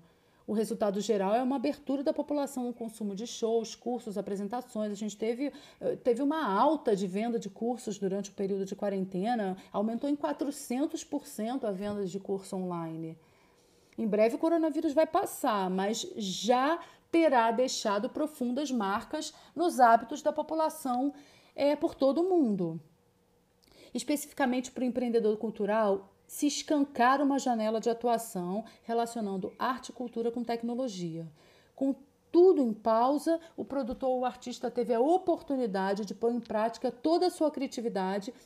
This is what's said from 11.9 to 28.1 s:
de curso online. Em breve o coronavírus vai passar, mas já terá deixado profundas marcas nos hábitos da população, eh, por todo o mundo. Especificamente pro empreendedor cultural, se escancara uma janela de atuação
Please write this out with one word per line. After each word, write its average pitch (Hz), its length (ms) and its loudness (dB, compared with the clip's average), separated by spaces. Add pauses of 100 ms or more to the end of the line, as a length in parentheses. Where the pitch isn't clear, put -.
de 190 160 -6
curso 196 340 -6
online. 165 640 -6 (800)
Em 226 80 -2
breve 214 300 4
o - 20 -4
coronavírus 320 540 2
vai 320 140 6
passar, 233 640 0
mas 196 360 0 (100)
já 233 640 2 (320)
terá 262 400 6
deixado 226 600 0
profundas 269 600 -4
marcas 233 640 -2 (220)
nos 277 260 2
hábitos 233 420 6
da 302 100 2
população, 302 800 -2 (440)
eh, 285 180 2
por 320 200 -2
todo 269 260 2
o 359 80 2
mundo. 202 500 2 (1160)
Especificamente 254 760 -2
pro 247 140 -4
empreendedor 233 540 0
cultural, 208 720 0 (140)
se - 200 -2
escancara 285 760 2
uma 277 160 2
janela 226 420 0
de 226 80 -2
atuação 226 760 -2 (180)